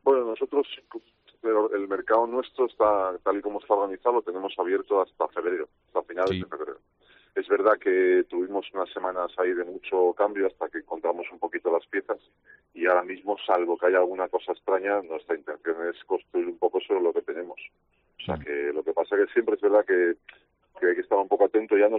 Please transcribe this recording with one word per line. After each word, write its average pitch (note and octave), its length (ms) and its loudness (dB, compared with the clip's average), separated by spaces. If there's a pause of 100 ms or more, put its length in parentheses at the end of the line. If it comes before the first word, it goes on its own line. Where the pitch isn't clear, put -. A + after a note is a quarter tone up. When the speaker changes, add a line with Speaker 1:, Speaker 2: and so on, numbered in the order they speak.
Speaker 1:
Bueno, C3 220 4
nosotros, C3 420 -2 (720)
pero A2 320 2
el G2 140 -2
mercado A2 400 2
nuestro B2 400 -2
está, G2 560 2
tal G2 140 0
y G2+ 40 -4
como G#2 180 -6
está - 160 0
organizado, G2+ 400 0
lo A2+ 60 2
tenemos F#2+ 360 -8
abierto F#2+ 440 0
hasta F2 280 -2
febrero, E2+ 380 -4 (200)
hasta F2 160 -4
finales F#2 280 -2
Speaker 2:
Sí. F#2 100 -2
Speaker 1:
de F2+ 60 -10
febrero. D2 300 -10 (580)
Es F#2+ 120 -4
verdad G#2 320 4
que F#2 480 4
tuvimos F#2 460 -4
unas F#2 180 -6
semanas F#2 460 -6
ahí F#2 160 0
de F2 100 -4
mucho F2+ 540 0
cambio G2+ 300 0
hasta E2+ 200 -6
que E2 120 -10
encontramos E2+ 520 -6
un E2+ 80 -20
poquito E2+ 320 -4
las E2+ 160 0
piezas - 300 -6 (560)
y F2 140 -6
ahora F2+ 160 4
mismo, F#2 420 -8
salvo F2 320 0
que F2+ 80 -4
haya F#2 140 4
alguna F#2 280 -2
cosa F2+ 240 -4
extraña, G2 520 -2
nuestra D#2+ 340 -6
intención D2+ 380 -8 (120)
es - 180 -8
construir - 420 -4
un F2 100 -10
poco F#2 240 0
sobre F#2+ 200 -2
lo E2+ 120 0
que E2+ 80 -2
tenemos. E2+ 380 -12 (600)
O - 60 -18
sea, C#2+ 100 -4
Speaker 2:
Mm. D2+ 80 -8
Speaker 1:
que C#2+ 300 -4
lo D#2 100 -4
que D#2+ 100 -2
pasa E2+ 220 -2
que G2 160 2
siempre G#2+ 240 2
es - 60 -10
verdad G2+ 240 4
que, F2+ 300 2 (640)
que F2+ 80 2
hay F2 80 2
que A#2+ 60 -6
estar G#2 160 0
un F#2+ 120 0
poco G2+ 160 4
atento, A2 320 2
ya G#2 100 6
no A2 120 2